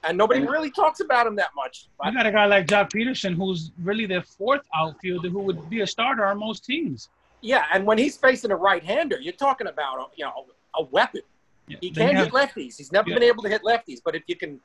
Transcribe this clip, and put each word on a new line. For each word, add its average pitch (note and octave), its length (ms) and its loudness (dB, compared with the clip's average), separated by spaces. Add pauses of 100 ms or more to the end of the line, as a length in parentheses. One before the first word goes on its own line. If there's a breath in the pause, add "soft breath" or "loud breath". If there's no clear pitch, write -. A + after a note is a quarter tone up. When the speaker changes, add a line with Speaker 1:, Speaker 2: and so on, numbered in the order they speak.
Speaker 1:
and E3 120 -2
nobody A3 260 4
Speaker 2:
And C#4+ 80 0
Speaker 1:
really D4+ 200 -2
talks D#4 300 0
about B3 260 2
him A3 120 -4
that F3+ 180 0
much. C3 320 -10 (100)
But F3+ 140 -4
Speaker 3:
You - 80 -6
got A3+ 80 2
a G#3 40 0
guy G#3 140 6
like G3+ 220 4
Jock G3+ 240 2
Peterson, A3 420 -2
who's F3 380 -4 (100)
really G#3 240 -2
their F3+ 160 -2
fourth B3+ 400 -2 (140)
outfielder, E3+ 540 -4
who F#3 100 -4
would F3 320 -4
be A3+ 100 -2
a F#3+ 60 0
starter A#3 360 -2
on G3+ 140 0
most G#3+ 280 -8
teams. B3 440 -6 (320)
Speaker 1:
Yeah, G#3+ 320 2
and F#3+ 100 2
when G#3+ 140 2
he's C4 180 0
facing B3+ 360 2
a F#3+ 40 0
right-hander, F3+ 640 0
you're D3+ 140 -10
talking C4+ 320 -2
about D3 320 -8
a, C3 80 -8 (100)
you D3+ 100 -10
know, C3 200 -10 (300)
a D#3+ 80 -2
weapon. D3+ 380 0 (460)
Speaker 3:
Yeah, - 140 -16
Speaker 1:
He F3+ 80 -8
Speaker 3:
they - 160 2
Speaker 1:
can C#4+ 100 4
Speaker 3:
have - 100 4
Speaker 1:
hit - 80 -6
lefties. G#3+ 440 -2
He's C#3 140 -16
never F#3+ 180 2
Speaker 3:
Yeah. E3+ 60 -2
Speaker 1:
been A#3+ 80 4
able A#3+ 180 4
to G#3 80 -4
hit G#3 140 -2
lefties, G3+ 420 0
but E3 100 -2
if D#3+ 120 -6
you E3+ 80 -4
can D3+ 300 -12